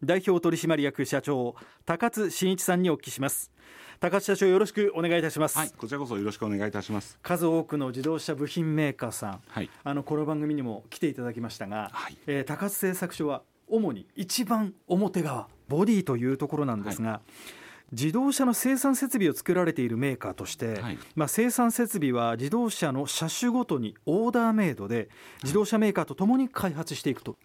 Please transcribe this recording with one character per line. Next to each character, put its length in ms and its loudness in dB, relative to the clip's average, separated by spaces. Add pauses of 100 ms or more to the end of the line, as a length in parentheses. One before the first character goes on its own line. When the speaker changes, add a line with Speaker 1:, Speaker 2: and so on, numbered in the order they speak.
Speaker 1:
代 240 2
表 160 4
取 140 4
締 260 2
役 220 0
社 180 0
長、 340 -2 (300)
高 260 0
津 200 -2
真 200 2
一 120 -2
さ 120 2
ん 60 2
に 80 4
お 80 2
聞 40 -18
き 100 -12
し 80 -10
ま 100 0
す。 220 -6 (480)
高 220 2
津 60 -4
社 100 2
長、 100 4
よ 120 6
ろ 60 6
し 60 -4
く 240 2
お 60 0
願 100 2
い 80 4
い 20 4
た 80 0
し 100 -4
ま 100 2
す。 80 -2
Speaker 2:
は 80 0
い、 60 -10
こ 160 -10
ち 60 -6
ら 60 -4
こ 60 -4
そ 120 -4
よ 60 -2
ろ 80 -2
し 60 -12
く 80 -4
お 40 -2
願 160 -2
い 40 -2
い 20 -4
た 100 -4
し 100 -10
ま 100 -2
す。 200 -20
Speaker 1:
数 240 -2
多 180 2
く 140 -6
の 100 -2
自 140 -6
動 180 -2
車 160 -6
部 120 -4
品 280 -2
メ 140 2
ー 60 -6
カ 140 -6
ー 20 -8
さ 180 -8
ん、 180 -10
Speaker 2:
は 140 -8
い。 80 -6 (140)
Speaker 1:
あ 100 -6
の、 100 -4
こ 120 -2
の 100 -2
番 140 -2
組 160 -2
に 60 -4
も 280 -8
来 100 -16
て 80 0
い 60 -2
た 100 -8
だ 100 -6
き 80 -8
ま 80 -6
し 80 -12
た 100 -10
が、 240 -6
Speaker 2:
は 180 -10
い。 80 -16 (100)
Speaker 1:
え 140 -2
ー、 40 -6
高 240 -4
津 80 -6
製 160 0
作 200 -6
所 140 -2
は 140 -4 (260)
主 260 0
に 220 -10
一 300 -2
番 280 0 (140)
表 340 2
側、 260 -4 (200)
ボ 180 2
デ 80 6
ィ 100 4
と 140 0
い 100 0
う 100 2
と 100 -2
こ 100 -2
ろ 80 0
な 100 0
ん 80 -4
で 80 -4
す 100 -4
が、 80 0
Speaker 2:
は 80 -4
い。 40 -14 (720)
Speaker 1:
自 200 0
動 200 2
車 140 2
の 80 4
生 240 2
産 180 4
設 180 -2
備 160 4
を 40 2
作 200 0
ら 100 4
れ 80 4
て 120 0
い 60 0
る 60 0
メ 180 0
ー 40 -4
カ 140 -8
ー 20 -12
と 120 -10
し 100 -8
て、 260 -4
Speaker 2:
は 100 -6
い。 60 -8 (180)
Speaker 1:
ま 100 2
あ、 20 0
生 220 2
産 220 2
設 220 0
備 180 2
は 240 2
自 140 -4
動 200 0
車 220 -2
の 160 -2
車 200 -2
種 220 0
ご 140 2
と 160 0
に 160 -4 (100)
オ 240 2
ー 20 2
ダ 180 4
ー 40 4
メ 180 4
イ 40 -4
ド 120 -6
で、 220 -2 (340)
自 100 -2
動 120 4
車 120 2
メ 120 4
ー 40 0
カ 80 2
ー 40 -2
と 100 -10
共 220 4
に 120 2
開 240 -2
発 220 -6
し 80 -10
て 60 2
い 60 0
く 80 -12
と。 80 -10
Speaker 2:
は 60 -16
い。 80 -20